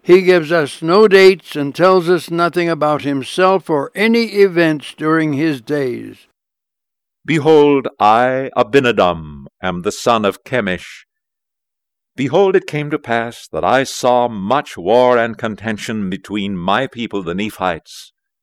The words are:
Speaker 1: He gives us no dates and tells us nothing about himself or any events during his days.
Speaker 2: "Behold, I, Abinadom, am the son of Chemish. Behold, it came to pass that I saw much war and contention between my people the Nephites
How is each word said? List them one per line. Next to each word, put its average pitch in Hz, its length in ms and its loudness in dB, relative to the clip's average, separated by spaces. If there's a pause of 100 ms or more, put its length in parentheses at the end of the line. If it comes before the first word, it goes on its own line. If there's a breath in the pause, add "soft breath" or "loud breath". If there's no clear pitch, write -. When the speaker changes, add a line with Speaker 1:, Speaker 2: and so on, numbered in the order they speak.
Speaker 1:
He 185 200 6
gives 175 300 2
us 156 300 -2
no 185 260 4
dates 190 480 4
and 143 180 -4
tells 180 360 2
us 175 200 0
nothing 170 400 -2
about 151 320 -2
himself 156 680 -2
or 139 260 -2
any 226 300 2
events 170 680 0
during 156 400 -2
his 143 260 -2
days. 117 680 -8 (1000)
Speaker 2:
"Behold, 147 640 4 (120)
I, 123 560 2
Abinadom, 95 880 0 (160)
am 90 200 -6
the 101 100 -4
son 113 340 -2
of 95 180 -4
Chemish. 98 640 -6 (1080)
Behold, 180 400 2
it 180 120 0
came 147 240 -6
to 151 80 -6
pass 117 520 -6
that 78 120 -6
I 123 220 2
saw 123 420 0
much 117 500 -4
war 120 400 2
and 117 200 -2
contention 107 720 -8
between 98 480 -6
my 98 280 -2
people 107 380 -8
the 85 100 -6
Nephites 92 800 -8 (320)